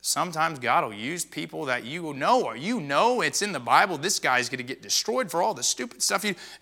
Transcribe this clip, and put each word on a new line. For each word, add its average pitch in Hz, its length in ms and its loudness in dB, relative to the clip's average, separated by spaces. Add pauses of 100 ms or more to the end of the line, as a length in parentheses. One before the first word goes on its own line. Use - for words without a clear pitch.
sometimes 160 580 0
God 127 260 2
will 110 100 -6
use 139 320 -6
people 160 400 -8
that 120 180 -2
you 151 300 -8
know, 196 280 4
or 113 140 -4
you 196 240 -4
know 175 400 4
it's 156 220 0
in 202 100 0
the 143 80 -4
Bible, 151 380 4
this 156 200 0
guy's 123 300 2
gonna 127 140 -6
get 127 180 -10
destroyed 240 500 -2
for 165 120 0
all 214 100 2
the 131 100 -8
stupid - 400 -4
stuff. 196 200 0
He, 208 120 0 (280)